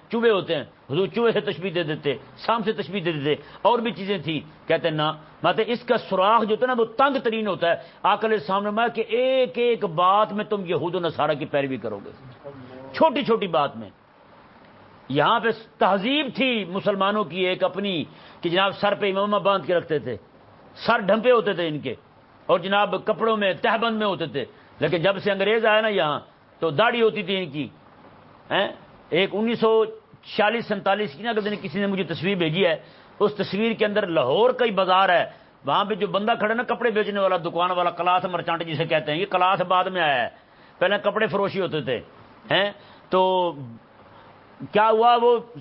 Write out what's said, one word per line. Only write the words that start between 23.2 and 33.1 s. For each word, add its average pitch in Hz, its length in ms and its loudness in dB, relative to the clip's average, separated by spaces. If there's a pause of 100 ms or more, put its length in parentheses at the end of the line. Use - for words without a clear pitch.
میں 202 240 0
تہبند 220 360 0
میں 214 100 -2
ہوتے 165 180 -4
تھے، 139 200 -6 (340)
لیکن 160 220 0
جب 190 180 2
سے 202 120 -2
انگریز 208 340 0
آیا 214 160 4
نا 226 60 0
یہاں 160 320 0 (400)
تو 165 100 0
داڑھی 226 320 2
ہوتی 214 220 2
تھی 190 200 -4
ان 165 60 -8
کی۔ 135 180 -8 (840)
ہیں؟ 190 160 0 (420)
ایک 185 240 0
انیس 220 260 -2
سو 220 260 4 (360)
چھیالیس 214 460 -2
سینتالیس 202 460 -2
کی 165 100 -14
نا 233 60 -4
اگر 208 320 -2
کسی 185 180 -6
نے 202 80 0
مجھے 196 160 -2
تصویر 165 320 -4
بھیجی 175 300 0
ہے، 165 100 2 (440)